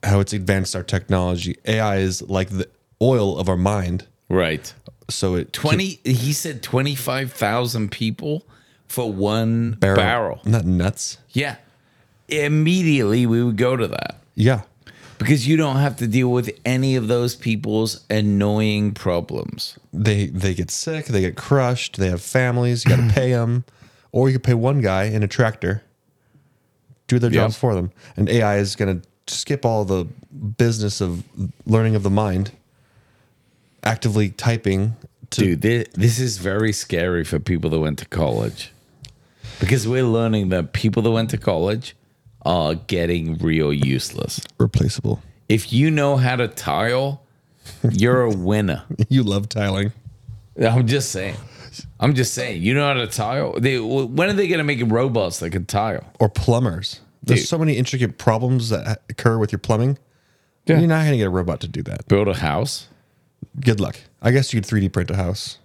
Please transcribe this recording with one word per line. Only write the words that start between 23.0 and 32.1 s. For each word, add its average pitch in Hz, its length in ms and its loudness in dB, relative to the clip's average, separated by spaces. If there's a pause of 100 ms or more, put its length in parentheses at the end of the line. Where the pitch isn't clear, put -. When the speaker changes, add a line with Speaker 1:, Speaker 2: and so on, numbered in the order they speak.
Speaker 2:
<clears throat> 101 40 4
Speaker 1:
pay 127 200 2
'em. 120 320 0 (480)
Or 131 160 4
you 131 60 0
could 123 80 -2
pay 127 100 4
one 127 280 2
guy 95 220 2
in 107 180 0
a 104 60 0
tractor, 107 560 0 (1200)
do 123 120 4
their 117 120 2
Speaker 2:
Yep. 113 120 4
Speaker 1:
jobs 110 140 0
for 117 180 2
them. 90 160 -2 (240)
And - 140 0
A 117 120 4
I 104 160 2
is 98 180 0
gonna 95 260 -2 (260)
skip - 380 -4
all 113 200 0
the 92 200 0 (520)
business 110 440 0
of 87 220 -2 (420)
learning 110 300 4
of 101 80 0
the 101 60 0
mind, 101 420 0 (1300)